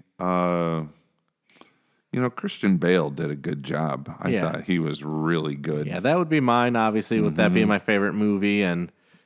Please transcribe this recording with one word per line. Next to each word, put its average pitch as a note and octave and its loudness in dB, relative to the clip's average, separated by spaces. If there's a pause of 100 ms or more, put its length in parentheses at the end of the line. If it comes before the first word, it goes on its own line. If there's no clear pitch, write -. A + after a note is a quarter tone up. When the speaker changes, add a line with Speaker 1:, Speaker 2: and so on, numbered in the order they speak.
(200)
Speaker 1:
uh, F2 0 (1300)
you - -4
know, B2+ 0
Christian G2+ -2
Bale E2+ 2
did D2 -6
a D2 -6
good C#2+ -8
job. C#2+ -4
I - -2
Speaker 2:
Yeah. F2 0
Speaker 1:
thought D#2+ -8
he F2+ 0
was D2 -4
really D#2 0
good. D2+ -4
Speaker 2:
Yeah, D#2+ -6
that C#3 2
would F3 -2
be D#3 4
mine, A#2+ 2
obviously, A2 0
with D#2+ 0
that G#2 4
being A2 4
Speaker 1:
Mm-hmm. G#2 2
Speaker 2:
my G2+ 4
favorite G2+ 0
movie. G#2 2
And, F2 -2 (340)